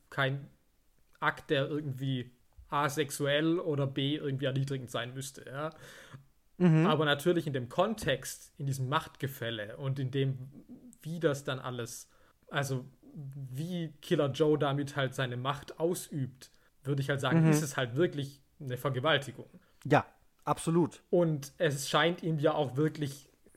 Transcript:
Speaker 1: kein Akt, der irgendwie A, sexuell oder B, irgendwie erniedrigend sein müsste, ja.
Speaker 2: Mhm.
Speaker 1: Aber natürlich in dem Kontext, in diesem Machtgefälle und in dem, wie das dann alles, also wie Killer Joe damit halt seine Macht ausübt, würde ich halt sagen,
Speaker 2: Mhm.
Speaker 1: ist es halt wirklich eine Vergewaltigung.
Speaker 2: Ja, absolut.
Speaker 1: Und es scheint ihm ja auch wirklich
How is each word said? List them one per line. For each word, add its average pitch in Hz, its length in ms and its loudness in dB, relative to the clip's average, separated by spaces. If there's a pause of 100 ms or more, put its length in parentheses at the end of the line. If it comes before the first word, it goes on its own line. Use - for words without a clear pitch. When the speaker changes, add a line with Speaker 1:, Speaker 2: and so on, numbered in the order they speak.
(120)
Speaker 1:
kein 139 360 -2 (720)
Akt, 151 300 -2
der 135 180 2
irgendwie 135 640 -4 (400)
A, 147 200 0
sexuell 147 680 0
oder 143 300 0
B, 139 300 0
irgendwie 139 280 -2
erniedrigend 135 460 -2
sein 123 240 -6
müsste, - 320 -12
ja. 147 240 -6 (880)
Speaker 2:
Mhm. 160 280 8
Speaker 1:
Aber 156 180 4
natürlich 156 440 2
in 143 60 -4
dem 123 140 -4
Kontext, - 920 -2
in 143 80 -6
diesem 131 220 -2
Machtgefälle 120 880 -4
und 139 240 -4
in 131 100 -4
dem, 135 280 0 (640)
wie 165 180 -10
das 143 240 0
dann 131 160 -6
alles, 123 500 -10 (400)
also 131 360 -2 (280)
wie 143 760 -8 (100)
Killer 147 300 2
Joe 151 260 4
damit 143 380 0
halt 131 200 -2
seine 123 200 -2
Macht 135 460 -6
ausübt, 160 680 -4 (320)
würde 139 180 0
ich 135 80 0
halt 135 100 2
sagen, 139 240 6
Speaker 2:
Mhm. 160 60 10
Speaker 1:
ist 151 120 6
es 151 140 -4
halt 127 220 -2
wirklich 147 440 0 (200)
eine 127 160 -6
Vergewaltigung. 135 720 0 (340)
Speaker 2:
Ja, 139 220 6 (400)
absolut. 165 640 0
Speaker 1:
Und 160 480 2
es 143 320 0
scheint 170 340 2
ihm 160 160 0
ja 151 140 4
auch 131 240 0
wirklich 156 500 -2 (300)